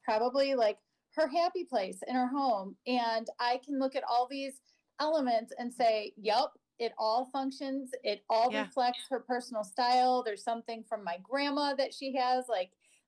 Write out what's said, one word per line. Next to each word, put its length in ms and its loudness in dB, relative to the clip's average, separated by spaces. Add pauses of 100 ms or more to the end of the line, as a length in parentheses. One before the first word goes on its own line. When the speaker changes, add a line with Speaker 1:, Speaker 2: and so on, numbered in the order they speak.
Speaker 1:
probably, 500 2
like, 240 2 (380)
her 120 2
happy 360 0
place 420 -4
in 80 -4
her 140 2
home. 480 0 (100)
And 420 0 (120)
I 240 0
can 140 -2
look 180 0
at 80 -4
all 240 2
these 320 -8 (400)
elements 580 2
and 140 -6
say, 440 2
"Yep, 360 2 (260)
it 200 -2
all 280 2
functions. 680 -6 (120)
It 260 -2
all 220 4
Speaker 2:
Yeah. 100 0
Speaker 1:
reflects 460 -2
her 120 -2
personal 440 -4
style." 580 2
There's 220 -4
something 400 -6
from 180 -6
my 160 -4
grandma 560 0
that 200 -2
she 220 -6
has, 320 2
like, 240 -2 (360)